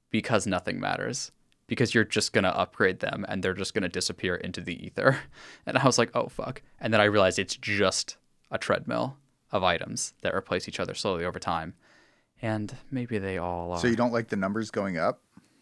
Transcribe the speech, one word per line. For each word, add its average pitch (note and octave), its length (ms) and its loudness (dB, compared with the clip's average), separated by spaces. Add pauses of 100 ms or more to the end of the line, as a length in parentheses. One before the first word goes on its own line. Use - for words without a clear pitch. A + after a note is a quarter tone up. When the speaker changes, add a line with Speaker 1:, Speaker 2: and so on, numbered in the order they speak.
(100)
Speaker 1:
Because A2 360 2
nothing F#2+ 320 -2
matters. G2 540 -4 (340)
Because A#2 280 2
you're A2 100 8
just - 280 0
gonna G2 160 4
upgrade F#2+ 520 0
them, G#2 280 -4
and G2 140 -4
they're F#2 120 0
just F#2+ 200 -6
gonna F#2 140 0
disappear F2+ 480 -4
into F2+ 240 -8
the - 260 -8
ether." - 320 4 (240)
<laughs> - 240 -20
And - 120 -2
I C3 60 4
was B2 140 6
like, A#2 160 4
"Oh, A#2+ 140 -2
fuck." - 340 -8 (180)
And A2 140 0
then G#2+ 60 6
I G#2 40 8
realized G2+ 340 6
it's - 180 -4
just G2+ 600 0 (340)
a C3+ 80 -2
treadmill A#2+ 580 -2 (340)
of F#2 140 0
items F2+ 580 -2
that F#2+ 120 0
replace F#2+ 340 -2
each - 120 -8
other F#2 140 -4
slowly F2 300 -2
over F2 140 -6
time. E2+ 360 -4 (640)
And G#2+ 340 -4 (160)
maybe A#2+ 280 -4
they F#2+ 200 -2
all F2 340 -4
are. F2 60 -2
Speaker 2:
So A#2+ 100 0
you A2+ 80 2
don't A#2+ 160 2
like A#2 160 -2
the G#2 80 -4
numbers G2+ 340 -2
going G2 280 -2
up? G#2 220 0 (420)